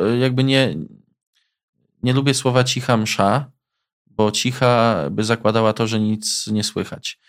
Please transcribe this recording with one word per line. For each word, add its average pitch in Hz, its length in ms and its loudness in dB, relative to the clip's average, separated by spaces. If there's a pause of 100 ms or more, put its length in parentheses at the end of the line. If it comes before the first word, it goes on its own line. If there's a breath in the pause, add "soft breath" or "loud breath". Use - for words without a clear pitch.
jakby 127 380 0
nie, 135 300 2 (1300)
nie 127 100 0
lubię 135 220 2
słowa 127 300 2
cicha 127 320 0
msza, 110 540 0 (560)
bo 107 260 0
cicha 120 640 2 (140)
by 107 140 -2
zakładała 110 480 2
to, 110 140 -2
że 107 140 -2
nic 107 460 -4
nie 107 180 -2
słychać. - 540 -8 (100)